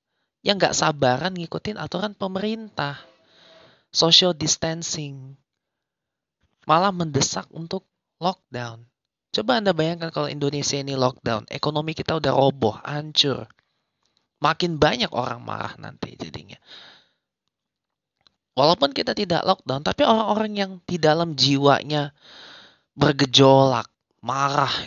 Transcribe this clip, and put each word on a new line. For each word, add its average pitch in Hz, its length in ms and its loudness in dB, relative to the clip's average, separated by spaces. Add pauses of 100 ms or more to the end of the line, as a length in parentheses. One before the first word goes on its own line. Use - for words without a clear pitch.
(440)
yang 196 160 0
nggak - 160 2
sabaran 147 560 0
ngikutin 175 480 -8
aturan 202 320 -6
pemerintah, 196 880 -6 (880)
social 170 480 4
distancing, 147 1040 -6 (1300)
malah 180 240 4
mendesak 170 600 -2
untuk 170 340 -10 (320)
lockdown. 123 640 -6 (500)
Coba 226 240 0
Anda 196 160 0
bayangkan 165 400 -4
kalau 147 160 -4
Indonesia 143 480 -4
ini 139 160 -8
lockdown, 127 560 -2
ekonomi 156 460 -4
kita 160 240 -4
udah 143 100 0
roboh, 131 460 2 (100)
hancur. 143 640 -2 (920)
Makin 160 380 0
banyak 156 340 2
orang 120 320 -6
marah 110 380 -8
nanti - 340 -12
jadinya. - 460 -16 (1900)
Walaupun 175 400 4
kita - 220 -4
tidak 175 260 -2
lockdown, 143 400 -2
tapi 190 240 0
orang-orang 214 480 0
yang 196 160 -4 (160)
di 175 140 -4
dalam 156 340 2
jiwanya 143 800 2 (800)
bergejolak, 135 960 6 (340)
marah 139 480 0 (140)